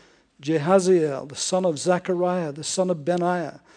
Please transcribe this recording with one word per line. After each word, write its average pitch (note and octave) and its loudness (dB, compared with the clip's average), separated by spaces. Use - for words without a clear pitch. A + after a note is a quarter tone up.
Jehaziel, D#3+ 2
the C#3 -16
son F#3 -2
of D#3+ 0
Zechariah, F3+ 0
the D3 -10
son F#3 -2
of D#3 -4
Benaiah, F3 -2